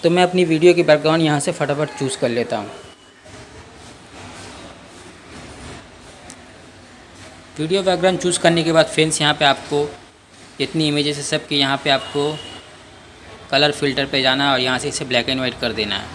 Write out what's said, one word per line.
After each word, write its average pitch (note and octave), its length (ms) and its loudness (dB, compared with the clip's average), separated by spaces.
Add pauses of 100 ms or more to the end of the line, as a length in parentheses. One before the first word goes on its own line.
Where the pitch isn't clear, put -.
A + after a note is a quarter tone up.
तो E3+ 80 4
मैं F3+ 120 4
अपनी F3+ 220 2
वीडियो E3 300 6
की E3+ 80 2
बैकग्राउंड D#3 400 4
यहाँ D3 180 2
से E3 120 -2
फटाफट D3 460 -2
चूज़ C3 200 -4
कर B2+ 100 0
लेता A#2 300 -2
हूँ। G#2 120 -8 (4000)
वीडियो F3 240 0
बैकग्राउंड F3+ 360 2
चूज़ F3+ 220 -2
करने E3+ 240 4
के E3 80 2
बाद D#3+ 140 6
फ्रेंड्स, D#3 340 0
यहाँ D3 140 4
पे D3 100 0
आपको C#3+ 420 0 (720)
जितनी D#3 300 0
इमेजेस D3 280 0
है C#3+ 80 -10
सबके D3+ 320 -4
यहाँ C3+ 280 2
पे D3+ 60 2
आपको C#3+ 420 0 (1160)
कलर D3 220 2
फिल्टर C#3 340 -2
पे C3+ 160 -2
जाना C3 220 2
है C#3 80 2
और B2+ 80 2
यहाँ B2+ 180 0
से C#3 100 -6
इसे C#3+ 160 -6
black B2 240 0
and C3 140 -2
white B2 180 -4
कर A#2 120 -2
देना G#2 240 -4
है। G2 180 -8